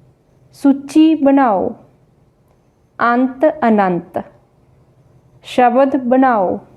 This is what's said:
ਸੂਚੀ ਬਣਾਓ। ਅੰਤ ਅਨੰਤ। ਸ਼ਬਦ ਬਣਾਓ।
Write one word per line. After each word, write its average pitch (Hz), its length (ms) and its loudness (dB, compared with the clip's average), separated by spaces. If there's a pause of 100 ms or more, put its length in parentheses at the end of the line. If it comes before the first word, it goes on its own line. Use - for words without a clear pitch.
(540)
ਸੂਚੀ 311 640 2
ਬਣਾਓ। 269 600 0 (1400)
ਅੰਤ 254 320 -2 (220)
ਅਨੰਤ। 185 560 -2 (1200)
ਸ਼ਬਦ 262 540 0
ਬਣਾਓ। 240 640 0 (180)